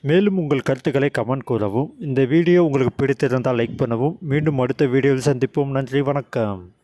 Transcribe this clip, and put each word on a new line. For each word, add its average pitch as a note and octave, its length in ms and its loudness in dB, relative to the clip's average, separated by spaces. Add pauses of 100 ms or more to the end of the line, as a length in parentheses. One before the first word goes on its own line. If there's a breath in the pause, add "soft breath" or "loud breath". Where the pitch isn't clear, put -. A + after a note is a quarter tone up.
மேலும் F#3+ 360 2
உங்கள் D3 240 0
கருத்துக்களை C#3 560 0
கமெண்ட் B2 260 -2
கூறவும். A2+ 560 -2
இந்த C3+ 260 0
வீடியோ E3+ 380 4
உங்களுக்கு C#3 420 0
பிடித்திருந்தால் B2+ 520 0
லைக் A#2 200 -2
பண்ணவும். B2+ 420 -2
மீண்டும் D3+ 400 -2
அடுத்த B2+ 260 0
வீடியோவில் C3 400 2
சந்திப்போம். C#3 420 0
நன்றி, C3+ 340 -2
வணக்கம். A2+ 720 -4 (120)